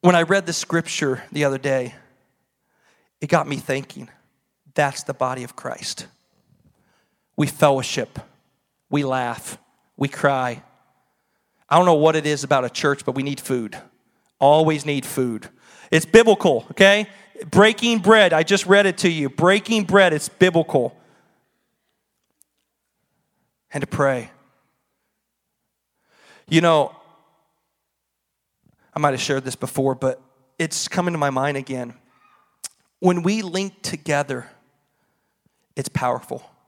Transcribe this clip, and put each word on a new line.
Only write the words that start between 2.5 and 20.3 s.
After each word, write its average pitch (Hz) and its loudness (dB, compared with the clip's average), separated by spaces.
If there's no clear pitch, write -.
it 156 -8
got 151 0
me 139 -6
thinking, 131 -8
that's 139 -2
the 139 -10
body 127 -6
of - -16
Christ. - -12
We 147 0
fellowship, 135 -2
we 143 -2
laugh, 131 -6
we 139 -4
cry. 131 -2
I 143 0
don't 175 4
know 170 4
what 156 4
it 151 -4
is 143 -4
about 135 0
a 123 -6
church, 143 -4
but 131 -6
we 139 -4
need 139 -6
food. 120 -6
Always 151 4
need 143 -4
food. 123 -6
It's 160 2
biblical, 196 4
okay? 202 4
Breaking 220 4
bread, 196 6
I 160 2
just 185 0
read 196 6
it 190 -2
to 185 2
you. 156 -2
Breaking 202 0
bread, 185 4
it's - -6
biblical. 160 0